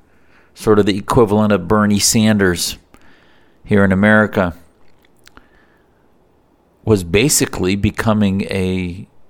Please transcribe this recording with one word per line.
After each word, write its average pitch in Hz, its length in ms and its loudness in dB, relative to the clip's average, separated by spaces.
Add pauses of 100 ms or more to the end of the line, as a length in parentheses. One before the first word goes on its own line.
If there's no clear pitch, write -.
(540)
sort 107 240 2
of 101 80 2
the 98 100 -2
equivalent 104 560 2
of 90 160 -2
Bernie 104 300 2
Sanders 101 800 0 (840)
here 101 200 2
in 95 80 2
America, 101 640 0 (2250)
was 104 200 2
basically 95 720 0
becoming 104 680 -2
a 92 640 -6 (220)